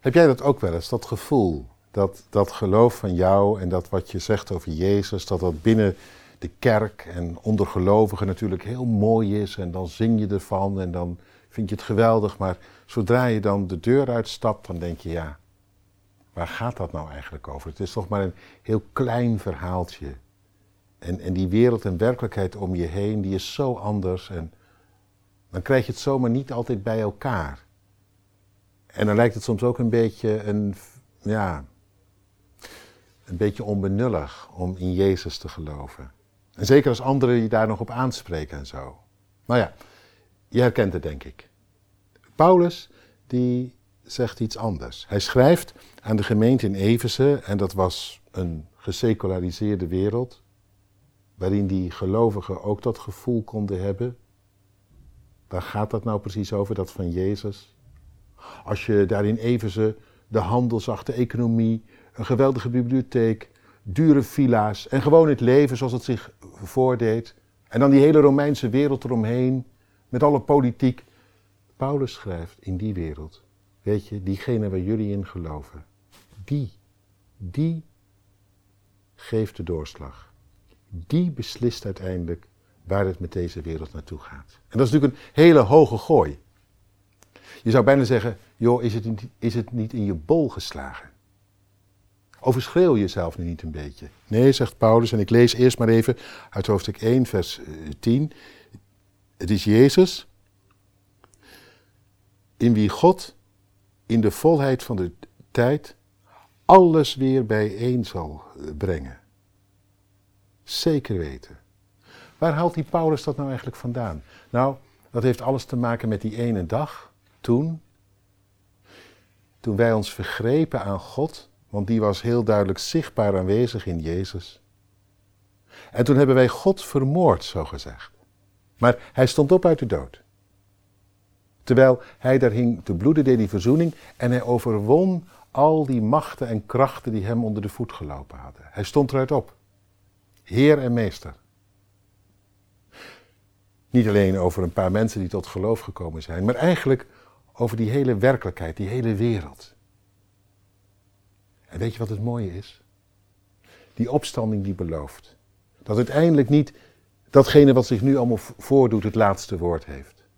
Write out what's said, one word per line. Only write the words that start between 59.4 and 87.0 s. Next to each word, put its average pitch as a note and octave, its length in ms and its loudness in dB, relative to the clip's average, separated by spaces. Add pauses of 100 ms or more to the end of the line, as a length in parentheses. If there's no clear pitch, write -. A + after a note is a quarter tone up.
de A2 120 0
handel A2+ 400 0
zag, G#2+ 240 -8
de B2+ 100 -8
economie, A2+ 720 0 (300)
een A2 120 -10
geweldige B2+ 440 0
bibliotheek, A#2+ 800 -2 (340)
dure C#3 380 4
villa's A2 640 0
en C3+ 140 0
gewoon D#3+ 260 6
het C#3+ 120 0
leven B2+ 380 4
zoals B2 160 -4
het B2 100 -6
zich - 280 -6 (220)
voordeed. A#2 800 -2 (320)
En - 120 -4
dan C#3 100 6
die C#3 100 8
hele D3+ 200 8
Romeinse C#3+ 500 4
wereld C3+ 340 0
eromheen, B2 600 -2 (440)
met B2 140 0
alle D3 160 4
politiek. C3 640 0 (720)
Paulus C3+ 380 -4
schrijft, E2+ 460 -12
in F#2 180 -8
die G#2+ 160 -6
wereld, D#2 500 -10 (380)
weet G2+ 260 -2
je, G#2 160 -10
diegene G#2 460 -4
waar F#2+ 100 -4
jullie G#2 320 -4
in G2+ 140 -6
geloven, D#2 600 -14 (600)
die, C#3+ 260 -6 (640)
die D#3 460 -4 (1300)
geeft - 400 -4
de F#2+ 80 -12
doorslag. D2+ 720 -12 (560)
Die D3+ 420 -2
beslist A#2+ 540 -6
uiteindelijk F#2 640 -8 (360)
waar G2 220 -2
het F#2 140 -6
met F2 120 -10
deze F2 300 -8
wereld D#2 320 -10
naartoe D2+ 260 -14
gaat. - 480 -20
En - 100 -6
dat B2+ 100 4
is A2+ 60 0
natuurlijk C#3 260 2
een - 240 2
hele E3 160 10
hoge B2 380 6
gooi. F2 420 2 (1300)